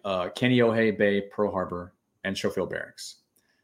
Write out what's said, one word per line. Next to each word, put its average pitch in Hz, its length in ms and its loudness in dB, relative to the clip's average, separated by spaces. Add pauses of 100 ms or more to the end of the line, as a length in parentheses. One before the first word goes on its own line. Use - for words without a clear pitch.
uh, 92 240 -4
Kaneohe 113 680 2
Bay, 101 240 4
Pearl 104 280 -2
Harbor, 90 440 -6 (300)
and 98 120 -4
Schofield 95 320 -2
Barracks. - 480 -12 (480)